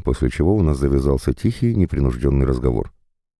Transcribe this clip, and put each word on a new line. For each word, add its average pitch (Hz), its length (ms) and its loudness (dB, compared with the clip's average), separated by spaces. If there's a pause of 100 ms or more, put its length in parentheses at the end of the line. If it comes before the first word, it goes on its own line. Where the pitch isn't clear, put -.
после 64 260 0
чего 87 260 0
у 104 60 2
нас 76 160 2
завязался 67 560 0
тихий, 117 420 -2
непринужденный 67 680 0
разговор. 62 460 -2 (480)